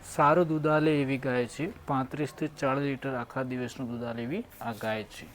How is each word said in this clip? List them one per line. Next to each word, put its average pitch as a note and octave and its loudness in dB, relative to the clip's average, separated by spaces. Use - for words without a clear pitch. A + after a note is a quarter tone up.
સારું D#3+ 6
દૂધ D#3 0
આલે D#3 6
એવી C3 0
ગાય B2 2
છે. D3 -6
પાંત્રીસથી C#3+ -2
ચાળીસ C#3 2
લીટર C3+ -4
આખા B2+ -4
દિવસનું B2+ -4
દૂધ A#2+ -6
આલે A#2 -6
એવી D#3+ -4
આ A#3 -4
ગાય A2 -2
છે. - -16